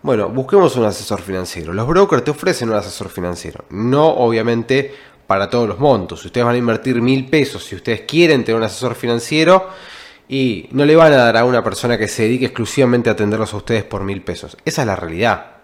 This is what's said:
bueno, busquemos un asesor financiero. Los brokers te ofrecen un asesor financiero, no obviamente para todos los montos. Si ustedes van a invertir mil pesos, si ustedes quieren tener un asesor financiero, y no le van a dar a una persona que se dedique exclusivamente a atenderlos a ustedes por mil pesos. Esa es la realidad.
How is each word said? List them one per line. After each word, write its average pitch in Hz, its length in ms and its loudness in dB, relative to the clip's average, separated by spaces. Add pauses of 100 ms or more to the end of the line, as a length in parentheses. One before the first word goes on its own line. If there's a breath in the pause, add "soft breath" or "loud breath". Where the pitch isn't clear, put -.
bueno, 107 260 0
busquemos 131 480 2
un 120 80 2
asesor 98 360 -4
financiero. 90 520 -8
Los 107 140 -2
brokers 165 380 2
te 147 60 -2
ofrecen 147 400 -2
un 110 60 0
asesor 101 320 -6
financiero, - 640 -10
no 127 360 2
obviamente 117 880 0 (320 loud breath)
para 98 220 0
todos 120 200 0
los 92 100 -6
montos. 107 420 0
Si - 60 -18
ustedes 120 180 -2
van 120 120 2
a - 20 0
invertir 120 420 0
mil 131 300 0
pesos, 143 340 0
si - 120 -12
ustedes 110 260 -6
quieren 151 420 2
tener 113 140 0
un 113 60 0
asesor 113 300 -4
financiero, 160 760 2 (580 loud breath)
y 127 440 -2
no 143 140 2
le 151 100 6
van 160 160 8
a 143 40 6
dar 117 200 4
a 117 80 4
una 123 180 2
persona 110 360 -2
que 104 100 -2
se - 140 -4
dedique 123 240 0
exclusivamente 120 640 0
a - 20 0
atenderlos 107 400 -2
a 104 60 -8
ustedes 107 260 -4
por 98 180 -8
mil 98 200 -8
pesos. - 420 -12
Esa 156 180 -4
es 123 40 -2
la 98 100 -2
realidad. 90 500 -2 (180)